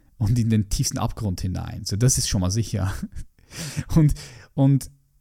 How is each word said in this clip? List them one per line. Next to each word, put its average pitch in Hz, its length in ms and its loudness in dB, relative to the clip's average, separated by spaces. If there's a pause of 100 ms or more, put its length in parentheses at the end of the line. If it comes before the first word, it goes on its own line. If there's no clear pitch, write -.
(180)
und 120 200 2
in 113 120 2
den 107 180 2
tiefsten - 300 -2
Abgrund 101 420 -4
hinein. 87 440 -6
So, 101 120 -4
das 127 220 2
ist - 100 -4
schon 101 140 0
mal 90 80 2
sicher. 98 420 -2 (520)
<laughs> - 500 -8
Und, 151 200 6 (400)
und 139 360 2 (300)